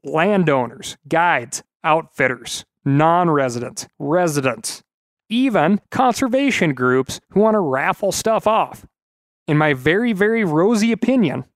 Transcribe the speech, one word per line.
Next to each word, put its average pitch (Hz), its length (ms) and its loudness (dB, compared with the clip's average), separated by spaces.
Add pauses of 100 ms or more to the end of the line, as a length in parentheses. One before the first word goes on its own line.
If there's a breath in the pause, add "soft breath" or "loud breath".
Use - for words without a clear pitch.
Landowners, 151 920 -2 (100)
guides, 160 560 -2 (200)
outfitters, 143 800 -2 (180)
non-residents, 143 1040 0 (120)
residents, 143 840 -2 (460)
even 208 500 2 (120)
conservation 247 840 0
groups 127 460 -2 (100)
who 190 100 0
wanna 214 220 2
raffle 165 500 -2
stuff 214 360 -2
off. 214 380 -2 (640)
In 151 100 2
my 151 160 2
very, 170 380 0
very 214 320 2
rosy 202 480 2
opinion 214 540 0 (100)